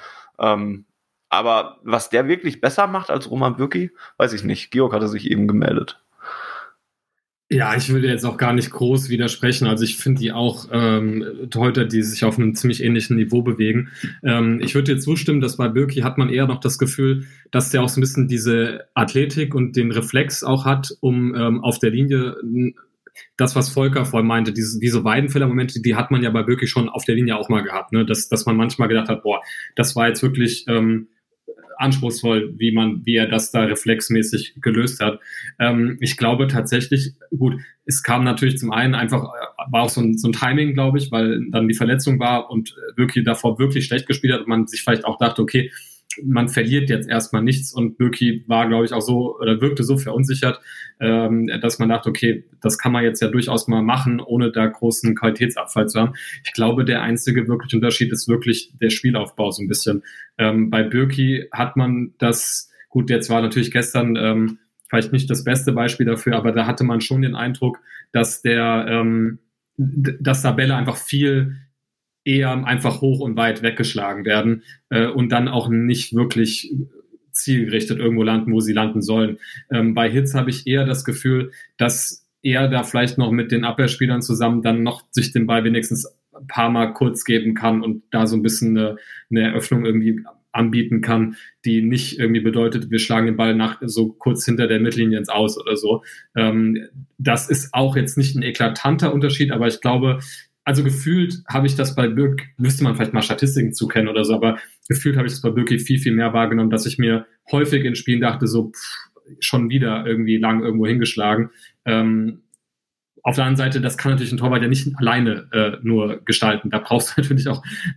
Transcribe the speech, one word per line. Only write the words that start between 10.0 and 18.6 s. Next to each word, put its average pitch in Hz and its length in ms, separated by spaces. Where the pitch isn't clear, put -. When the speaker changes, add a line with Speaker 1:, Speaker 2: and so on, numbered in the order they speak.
Speaker 2:
die 113 120
auch, 120 380
ähm, 110 540
Torhüter, 117 380
die 110 160
sich 110 220
auf 110 140
einem 110 160
ziemlich 117 300
ähnlichen 113 320
Niveau 120 240
bewegen. 113 480
Ähm, 117 400
ich - 120
würde 139 200
dir 135 60
zustimmen, 151 400
dass 123 160
bei 120 120
Bürki 135 320
hat 131 180
man 127 100
eher 131 180
noch 135 140
das 139 180
Gefühl, 135 460
dass - 200
der 127 120
auch 131 60
so 131 120
ein - 20
bisschen 131 260
diese 113 640